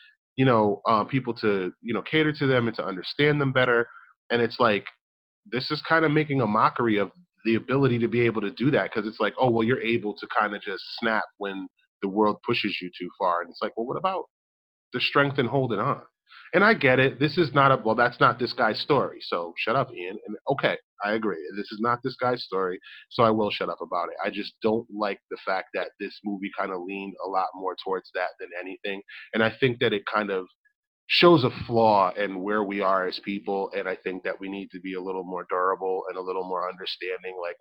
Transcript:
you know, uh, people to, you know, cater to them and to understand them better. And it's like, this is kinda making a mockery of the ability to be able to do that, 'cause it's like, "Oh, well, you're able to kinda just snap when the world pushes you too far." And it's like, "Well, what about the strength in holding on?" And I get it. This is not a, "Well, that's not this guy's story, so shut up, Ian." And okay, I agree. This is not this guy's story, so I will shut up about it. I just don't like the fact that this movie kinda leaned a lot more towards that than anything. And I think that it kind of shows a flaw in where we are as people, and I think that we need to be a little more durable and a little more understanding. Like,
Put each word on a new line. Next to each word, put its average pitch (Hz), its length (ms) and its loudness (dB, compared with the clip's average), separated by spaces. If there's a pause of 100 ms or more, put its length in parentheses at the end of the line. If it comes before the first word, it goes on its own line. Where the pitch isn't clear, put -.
(360)
you 131 100 4
know, 107 400 4
uh, 107 180 4
people 123 320 -4
to, 98 460 0
you 117 120 -6
know, 101 80 -2
cater 156 320 0
to 143 140 -2
them 127 200 2
and 110 100 -4
to 80 80 -6
understand 143 560 0
them 135 100 0
better. 123 360 4 (420)
And 120 120 2
it's 113 180 0
like, 107 260 4 (600)
this 120 260 -4
is 147 100 -4
kinda 160 280 2
making 147 320 2
a 110 60 2
mockery 113 500 2
of 101 140 0 (320)
the 113 120 2
ability 127 440 2
to 117 80 2
be 117 140 0
able 113 200 2
to 101 100 -4
do 123 200 0
that, 101 220 2
'cause 107 120 -2
it's 107 140 -8
like, 104 180 0
"Oh, 127 140 4
well, 113 120 2
you're 117 180 0
able 104 340 -2
to - 120 -12
kinda 104 320 0
just 95 240 -8 (140)
snap 110 280 0 (120)
when 95 300 -6 (340)
the 101 80 -2
world 104 340 0
pushes 110 380 -2
you 90 160 -10
too 90 120 -10 (100)
far." 87 220 0
And 87 80 -10
it's - 120 -14
like, 107 160 -4
"Well, 117 80 -4
what 143 120 -6
about 185 280 -4 (680)
the 123 60 -4
strength 143 400 2
in 127 60 2
holding 117 340 0
on?" 123 220 -2 (520)
And 165 100 6
I 220 100 6
get 131 260 4
it. 127 200 2
This 147 180 0
is 151 160 2
not 139 180 6
a, 131 120 8
"Well, 110 120 2
that's 120 240 2
not 123 200 4
this 117 140 -2
guy's 110 260 0
story, 110 420 0
so 85 360 -4
shut 113 180 0
up, 127 180 0
Ian." 90 320 -10
And 104 120 -10 (120)
okay, 131 280 0 (260)
I 104 100 0
agree. 101 300 -2 (120)
This 101 160 -8
is 107 100 -10
not 120 220 0
this 131 120 -6
guy's 123 280 -2
story, 95 360 -4 (300)
so - 140 2
I 113 80 6
will 107 200 0
shut 90 180 -4
up 85 120 -8
about 85 280 -4
it. 82 140 -12
I 104 60 -2
just 101 320 -8
don't 113 280 0
like 101 300 -4 (100)
the 92 80 -8
fact 95 360 -4
that 90 260 -4
this 98 240 -8
movie 101 340 -6
kinda 98 200 -4
leaned 98 460 -10
a 90 40 -6
lot 95 280 -2
more 92 200 -6
towards 95 380 -6
that 90 260 -4
than 90 100 -12 (100)
anything. 98 440 -8 (300)
And 110 100 4
I 110 60 4
think 120 300 0
that 117 140 2
it 101 120 -4
kind 104 260 -2
of 92 160 -2 (600)
shows 170 360 8
a 120 80 2
flaw 107 600 4
in 98 300 -4
where 104 220 -2
we 101 180 -2
are 95 240 2
as 90 140 -4
people, 98 560 -4
and 95 120 -4
I 92 80 -4
think 92 280 -8
that 95 160 -6
we 95 100 -10
need 98 220 -10
to 92 80 -14
be 95 140 -8
a 92 80 -6
little 92 220 -6
more 87 260 -8
durable 92 600 -2
and 90 80 -8
a 92 40 -6
little 92 240 -6
more 90 240 -4
understanding. 92 720 -10
Like, 87 200 -8